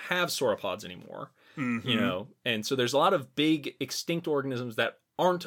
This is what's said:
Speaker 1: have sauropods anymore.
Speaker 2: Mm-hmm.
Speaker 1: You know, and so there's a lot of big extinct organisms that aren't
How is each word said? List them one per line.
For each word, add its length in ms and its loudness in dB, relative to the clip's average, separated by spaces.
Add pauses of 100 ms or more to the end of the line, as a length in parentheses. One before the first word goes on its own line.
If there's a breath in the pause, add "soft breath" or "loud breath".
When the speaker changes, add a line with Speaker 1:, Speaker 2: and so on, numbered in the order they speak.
Speaker 1:
have 200 2
sauropods 560 0
anymore. 460 -14 (260 soft breath)
Speaker 2:
Mm-hmm. 300 -2
Speaker 1:
You 120 2
know, 280 0 (160)
and 220 0
so 100 0
there's 180 2
a 40 6
lot 160 6
of 220 -2
big 440 2
extinct 480 -4
organisms 500 -2
that 200 0 (220)
aren't 280 4